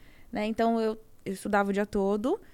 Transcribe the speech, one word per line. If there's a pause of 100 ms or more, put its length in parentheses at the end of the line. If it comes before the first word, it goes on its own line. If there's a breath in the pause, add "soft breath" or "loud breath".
(320 soft breath)
né?
Então,
eu, (260)
eu
estudava
o
dia
todo, (140 soft breath)